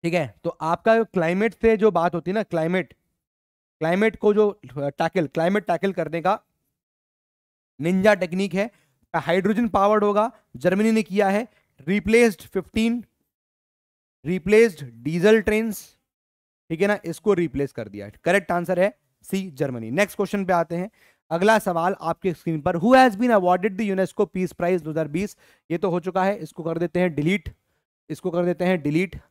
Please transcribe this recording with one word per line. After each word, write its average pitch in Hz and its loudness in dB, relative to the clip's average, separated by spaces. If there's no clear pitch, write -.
ठीक 170 -2
है, 160 0
तो 170 -4
आपका 220 2
क्लाइमेट 185 0
से 226 2
जो 214 4
बात 170 0
होती 175 -6
है 190 -4
ना, 220 -2
क्लाइमेट, 165 -2
क्लाइमेट 185 0
को 208 2
जो 208 4
टैकल, 143 -2
क्लाइमेट 180 -2
टैकल 190 -2
करने 165 -6
का 185 0
निंजा 190 4
टेक्निक 180 -4
है, 202 -2
हाइड्रोजन 190 0
पावर्ड 208 2
होगा, 208 0
जर्मनी 190 0
ने 220 2
किया 196 0
है, 208 0
रिप्लेस्ड 208 2
फ़िफ़्टीन, 226 -4
रिप्लेस्ड 185 2
डीजल 175 4
ट्रेन्स, 214 -2
ठीक 160 -6
है 196 2
ना, 202 0
इसको 190 -2
रिप्लेस 143 -2
कर 139 -12
दिया। 101 -14
करेक्ट 180 0
आंसर 175 -2
है 196 4
सी, 190 -4
जर्मनी। 127 -6
नेक्स्ट 180 -2
क्वेश्चन 196 -2
पे 185 -2
आते 170 -2
हैं, 185 -6
अगला 202 2
सवाल 175 -2
आपके 165 -4
स्क्रीन 160 -6
पर, 175 -4
who 214 2
has 254 6
been 247 2
awarded 185 2
the 220 -2
unesco 190 0
Peace 185 -4
Prize 175 -2
दो 151 -10
हज़ार 156 -4
बीस? 175 -6
ये 170 -2
तो 190 -2
हो 175 -2
चुका 185 -2
है, 202 0
इसको - -14
कर 165 -4
देते 175 -2
हैं 175 0
डिलीट, 160 -2
इसको 165 -8
कर 175 0
देते 175 -2
हैं 180 2
डिलीट। 160 -2